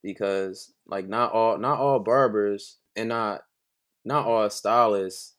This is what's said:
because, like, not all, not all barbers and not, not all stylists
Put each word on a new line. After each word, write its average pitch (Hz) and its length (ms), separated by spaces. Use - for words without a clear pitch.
because, 98 680
like, 95 220
not 113 240
all, 113 260
not 123 220
all 139 180
barbers 107 800
and 113 140
not, 110 320
not 139 220
all 110 240
stylists 104 880